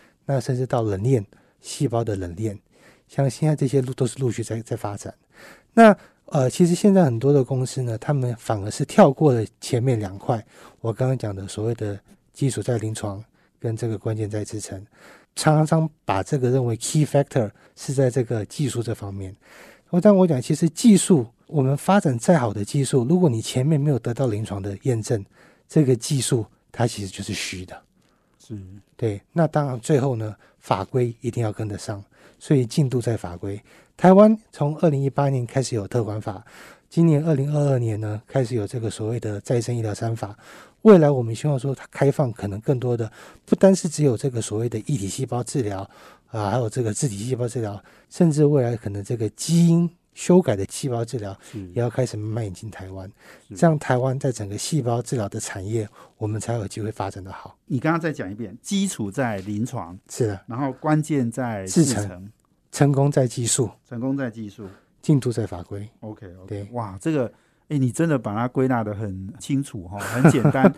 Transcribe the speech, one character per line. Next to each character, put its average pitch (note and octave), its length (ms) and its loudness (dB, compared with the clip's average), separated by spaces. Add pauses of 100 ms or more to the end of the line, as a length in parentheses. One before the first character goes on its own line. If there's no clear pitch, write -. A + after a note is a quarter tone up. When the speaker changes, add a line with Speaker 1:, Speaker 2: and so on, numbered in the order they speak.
(260)
Speaker 1:
那 C#3 120 0
甚 B2+ 160 -2
至 B2 120 -2
到 A#2+ 160 0
冷 G2 180 -2
链， A#2 240 2 (360)
细 - 260 -4
胞 A#2 160 0
的 A2 120 -2
冷 F2 200 -8
链， G#2 200 -6 (520)
像 C#3 200 0
现 D#3 220 0
在 D3+ 60 2
这 C#3+ 120 -2
些 C3+ 140 2
路， B2+ 100 -6
都 B2+ 140 -2
是 A#2+ 140 -6
陆 C3 100 0
续 G#2+ 140 -4
在， A2+ 180 -6
在 A2+ 160 -6
发 G2+ 180 -8
展。 - 160 -12 (640)
那， A3+ 240 10 (280)
呃， C3 220 2
其 F3 200 4
实 E3+ 80 2
现 G3+ 180 4
在 F#3 100 8
很 A#2+ 140 4
多 C3+ 160 4
的 C#3 100 6
公 B2+ 220 -2
司 C3 160 -6
呢， A#2 160 -4
他 - 160 -2
们 B2 240 -2
反 G#2 260 -4
而 G#2+ 60 -6
是 C#3 160 -4
跳 F3 260 6
过 C#3+ 220 2
了 A2+ 100 0 (160)
前 A#2+ 220 -2
面 A#2 160 2
两 F#2+ 220 -6
块， A#2 260 -4 (340)
我 A2+ 140 -4
刚 B2+ 140 -2
刚 C3 100 0
讲 G#2 180 -6
的 G2 120 -10
所 G#2 180 -6
谓 A#2 80 -2
的 G#2 260 -6 (340)
基 C3+ 180 -2
础 A2 100 -6
在 A#2+ 160 -2
临 G#2+ 160 -4
床 G#2+ 300 -8 (360)
跟 A2+ 160 -4
这 A#2 120 -6
个 A2 100 -4
关 A2 180 -4
键 G#2+ 140 -4
在 G#2 160 -6
制 G#2+ 140 -10
程， G2+ 260 -12 (500)
常 D#3 300 2
常 D#3+ 240 0 (160)
把 G2+ 160 0
这 D3 160 -4
个 B2 140 0
认 C3 140 2
为 A2+ 120 -2
key D3+ 260 0
factor C3+ 460 0 (260)
是 - 200 -8
在 C3 160 2
这 B2+ 120 0
个 A2 220 -4
技 C#3 240 -4
术 A#2 140 -4
这 A2+ 100 -6
方 G2+ 180 -10
面。 G2 240 -10 (680)
但 G#3 120 8
我 F#3 120 6
讲， C#3+ 120 0
其 D#3 140 -4
实 E3 160 2
技 A3 260 6
术， D#3+ 300 4 (220)
我 D3 160 0
们 C3+ 120 2
发 F#3+ 240 4
展 C#3 200 2
再 F3 180 4
好 A#2 160 0
的 G2+ 100 -4
技 C#3 200 -2
术， B2+ 260 2
如 F3+ 100 4
果 F3+ 80 4
你 A2+ 140 0
前 B2+ 240 -2
面 D3+ 160 2
没 D3+ 80 2
有 C3+ 80 2
得 A#2+ 160 -4
到 C3 140 0
临 G#2+ 180 -2
床 G2+ 160 -6
的 G2 220 -8
验 A#2+ 180 0
证， G#2 240 -2 (420)
这 D#3 160 4
个 B2+ 120 4
技 C3 260 -2
术 A#2 240 0 (260)
它 A#2+ 140 -2
其 A2+ 160 -4
实 G2 60 -8
就 F#2+ 160 -12
是 G#2 100 -6
虚 F#2 320 -8
的。 - 100 -18 (640)
Speaker 2:
是。 - 180 -16 (400)
Speaker 1:
对， G#2 240 -2 (140)
那 D#3+ 140 2
当 D3 180 0
然 B2+ 140 -6
最 C#3+ 200 2
后 C3 160 0
呢， G#2+ 200 -8 (240)
法 F#2+ 260 -2
规 B2 260 -2 (100)
一 A#2 100 -4
定 A#2+ 100 -4
要 A2 100 -2
跟 A2 160 -6
得 G2+ 80 -8
上， G2+ 280 -10 (340)
所 - 180 0
以 B2+ 120 2
进 C#3 200 0
度 B2 140 -2
在 A2+ 160 -2
法 F2 180 -10
规。 G2+ 240 -10 (380)
台 F#3 160 8
湾 G#3+ 240 8 (140)
从 D3+ 260 -2
二 E3+ 120 4
零 C#3 120 2
一 C#3 80 0
八 C#3+ 180 0
年 C3+ 160 -2
开 A#2+ 160 -4
始 B2 160 -4
有 G2 120 -4
特 - 160 -2
管 G#2 180 -6
法， G2 240 -10 (420)
今 E3+ 160 2
年 D#3 220 4
二 E3 80 2
零 C#3+ 180 0
二 D3 200 2
二 C3 80 2
年 A2 200 -2
呢， G#2+ 280 -6
开 C3+ 160 0
始 A#2 100 -4
有 G#2 140 -2
这 B2 120 -8
个 A2 120 -4
所 G#2+ 160 -6
谓 A#2 120 -4
的 G#2 220 -6
再 A#2+ 180 -2
生 A#2+ 160 -4
医 A#2 60 -4
疗 G#2+ 100 -4
三 A2+ 240 -4
法。 G#2 220 -10 (460)
未 G#3 160 12
来 D3 100 6
我 C3 140 2
们 A2+ 100 -4
希 A2 140 -4
望 C#3+ 100 2
说 C3+ 160 -4
它 - 160 -10
开 C#3+ 220 2
放 C3 200 0
可 - 160 -8
能 G2 140 -8
更 C3+ 180 0
多 A#2+ 160 -2
的， A2+ 160 -6 (320)
不 - 120 2
单 F#3+ 200 6
是 F3+ 140 -4
只 D3+ 140 -2
有 C3 120 4
这 C#3 140 -4
个 A#2+ 100 -4
所 G#2+ 200 -6
谓 A#2+ 100 -4
的 A2+ 120 -6
异 C3+ 160 -4
体 G2 100 -6
细 B2+ 180 -6
胞 A#2+ 180 -6
治 C#3+ 180 -4
疗， G2+ 180 -4 (480)
啊， G#2 240 -4
还 A#2 60 0
有 A#2 120 -2
这 B2+ 120 -4
个 A2 120 -2
自 C3+ 160 -2
体 G2+ 80 -6
细 B2 180 -4
胞 A#2+ 100 -4
治 A#2+ 140 -6
疗， G#2 240 -8 (260)
甚 E3+ 220 2
至 D3 140 4
未 C#3+ 180 4
来 A#2+ 140 -2
可 - 120 -10
能 G2+ 140 -8
这 A#2+ 140 -4
个 A2 140 -2
基 E3+ 360 2
因 E3+ 220 4 (240)
修 F3+ 280 4
改 A#2 140 0
的 F#2+ 140 -4
细 - 180 -8
胞 A#2 160 -2
治 A#2 140 -8
疗 G2+ 200 -10 (140)
Speaker 2:
是。 A2 80 -12 (140)
Speaker 1:
也 A#2+ 80 -2
要 A#2+ 80 0
开 B2+ 160 0
始 A#2 100 -8
慢 G#2+ 140 -6
慢 A2 160 -4
引 F#2+ 80 -8
进 A2 180 -14
台 F#2+ 200 -16
湾， F#2+ 200 -14 (380)
Speaker 2:
是。 G#2 60 -14
Speaker 1:
这 E3+ 120 4
样 D#3 100 4
台 C3 200 0
湾 C3 200 0
在 C#3 140 -2
整 G#2+ 160 -10
个 G#2 100 -8
细 D3 240 -2
胞 A#2+ 200 0
治 B2+ 160 -4
疗 G#2 100 -2
的 A2+ 100 -10
产 G2 300 -10
业， A2 180 -4 (320)
我 A2 80 -6
们 G#2+ 140 -4
才 A#2 140 -4
有 A2+ 120 -4
机 - 160 -10
会 G#2 80 -4
发 G2 220 -6
展 G2 100 -14
得 F#2 80 -14
好。 - 360 -18
Speaker 2:
你 C#3 120 -4
刚 D#3 140 0
刚 E3 80 -2
再 D#3 140 -4
讲 G2 180 -8
一 - 20 -10
遍， G#2+ 280 -10
基 G3 260 -2
础 G#2 240 -6
在 A#2 280 -2
临 G#2 260 -4
床。 F#2 340 -10 (100)
Speaker 1:
是 B2 180 -2
的。 G2 200 -6
Speaker 2:
然 A#2 100 -10
后 C#3 140 -4
关 D3+ 320 0
键 C3+ 260 0
在 A2+ 360 -6
制 D3+ 180 4
程。 A2+ 200 2
Speaker 1:
制 G2+ 40 -6
程。 F#2 240 -14 (400)
成 C#3+ 220 4
功 C#3 180 4
在 C3 160 2
技 A#2+ 180 -6
术。 A2 240 0 (160)
Speaker 2:
成 A#2+ 140 -14
功 C3+ 160 -2
在 C3 160 -6
技 A2 160 -12
术。 G2+ 180 -16 (360)
Speaker 1:
进 D3+ 180 4
度 B2 100 0
在 A#2 160 -2
法 F2 160 -10
规。 G2+ 280 -12 (100)
Speaker 2:
OK，OK。 F#2+ 480 -16
Speaker 1:
对。 G2+ 240 -10
Speaker 2:
哇， A2 300 -8
这 D#3+ 100 -4
个， B2+ 200 -2 (360)
哎， D3+ 120 -2
你 B2+ 120 2
真 E3 160 0
的 D3 120 0
把 G#2+ 160 -6
它 A#2+ 120 -2
归 C3 200 0
纳 A#2+ 160 0
得 G#2+ 100 -6
很 F#2+ 460 -8
清 C#3 240 -2
楚 F#2+ 240 -12
哈， G2+ 100 -12
很 A2+ 340 6
简 B2 200 2
单。 C#3 260 6